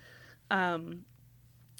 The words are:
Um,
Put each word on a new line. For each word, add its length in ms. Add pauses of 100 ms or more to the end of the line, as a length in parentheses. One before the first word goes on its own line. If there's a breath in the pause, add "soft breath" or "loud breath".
(520 loud breath)
Um, 540 (760)